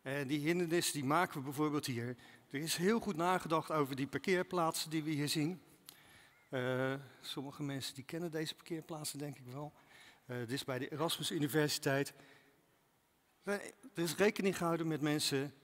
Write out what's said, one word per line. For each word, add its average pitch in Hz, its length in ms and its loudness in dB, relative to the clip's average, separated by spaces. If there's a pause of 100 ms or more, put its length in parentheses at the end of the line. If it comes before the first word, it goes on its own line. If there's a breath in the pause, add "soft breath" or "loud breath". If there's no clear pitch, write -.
En 139 260 -2
die 147 120 0
hindernissen 170 540 2
die 147 120 0
maken 160 320 4
we 135 60 -6
bijvoorbeeld 147 420 0
hier. 120 320 -4 (320 loud breath)
Er 139 100 -6
is 156 160 -2
heel 208 240 4
goed 202 160 -2
nagedacht 165 560 2
over 143 240 2
die 139 120 -2
parkeerplaatsen 175 840 0
die 156 140 -2
we 151 60 -4
hier 147 200 0
zien. 156 320 0 (880 loud breath)
Eh, 131 440 0 (280)
sommige 143 420 -8
mensen 139 320 -6
die 127 80 -12
kennen 165 280 -6
deze 156 240 -4
parkeerplaatsen 151 640 -8
denk 143 180 -6
ik 131 80 -18
wel. 139 280 -10 (520 loud breath)
Eh, 123 120 -6
dit 120 140 -4
is 139 120 -2
bij 127 160 -2
de - 120 -4
Erasmus 156 400 -2
Universiteit. 147 840 2 (1300 loud breath)
Er 196 300 -2 (200)
is 160 220 -2
rekening 196 420 4
gehouden 165 300 2
met 151 140 0
mensen 147 520 2 (100)